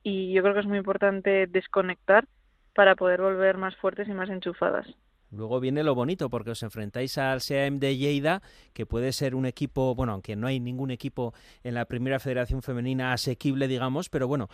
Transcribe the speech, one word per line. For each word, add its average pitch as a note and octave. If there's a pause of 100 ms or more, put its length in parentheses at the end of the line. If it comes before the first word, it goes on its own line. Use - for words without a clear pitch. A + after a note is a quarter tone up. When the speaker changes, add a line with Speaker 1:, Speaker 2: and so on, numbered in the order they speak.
Speaker 1:
y F#3+
yo F#3
creo G3+
que G3+
es G#3
muy G3+
importante G3
desconectar F#3+ (480)
para G3
poder F3+
volver F#3+
más F#3+
fuertes G3
y G#3
más F#3+
enchufadas. F3+ (460)
Speaker 2:
Luego A2
viene C3+
lo D3
bonito, C3
porque A2+
os A#2
enfrentáis A2+
al C3
seam C#3
de C3+
Lleida, C#3+ (320)
que A2+
puede B2
ser C3
un C3
equipo, C3
bueno, A#2
aunque G2
no A2
hay C3+
ningún B2+
equipo B2 (280)
en B2
la A#2
Primera B2+
Federación B2+
Femenina B2+
asequible, C3+
digamos, C3
pero C3
bueno, C3